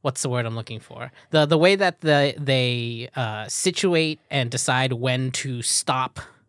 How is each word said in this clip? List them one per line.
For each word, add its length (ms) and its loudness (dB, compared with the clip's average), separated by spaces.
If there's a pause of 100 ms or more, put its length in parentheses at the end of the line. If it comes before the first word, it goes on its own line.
what's 200 -2
the 60 -4
word 180 -2
I'm 100 -6
looking 240 -12
for? 320 -16 (180)
The, 160 4
the 120 4
way 180 6
that 240 0
the, 360 4
they, 760 -2
uh, 340 -4
situate 720 0 (120)
and 200 0
decide 420 0
when 400 -2
to 300 -6
stop 560 -2 (300)